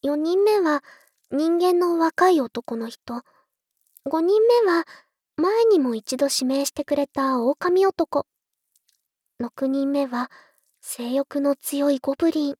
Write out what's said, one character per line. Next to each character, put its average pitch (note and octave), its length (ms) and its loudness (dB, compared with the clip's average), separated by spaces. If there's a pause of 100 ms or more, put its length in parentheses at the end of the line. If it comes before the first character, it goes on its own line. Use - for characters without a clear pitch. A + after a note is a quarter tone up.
四 D4 200 -2
人 F4+ 220 0
目 G#4+ 160 4
は D4+ 240 0 (480)
人 E4 280 0
間 F4+ 200 2
の F4 180 0
若 E4 320 2
い E4 120 4
男 A#3 340 -8
の A3+ 120 -8
人。 A#3+ 360 -14 (840)
五 D#4+ 160 -2
人 G4 200 2
目 A#4+ 280 4
は E4+ 160 2 (500)
前 G#4 300 2
に G#4+ 140 6
も B3 160 0
一 A3 220 -6
度 C#4 140 0
指 - 140 -2
名 C4+ 200 0
し - 60 -6
て D4+ 120 -8
く C#4+ 120 -2
れ C#4+ 120 0
た C4+ 320 -2
狼 F4+ 460 0
男。 E4 400 -2 (1120)
六 A#3+ 280 -6
人 C#4 240 -2
目 C#4+ 140 0
は B3 260 -6 (480)
性 - 320 -10
欲 C#4 300 -4
の C#4+ 140 0
強 C#4+ 360 -2
い C4+ 80 0
ゴ C#4 140 -4
ブ E4 180 0
リ D4 200 -2
ン。 C#4 80 -12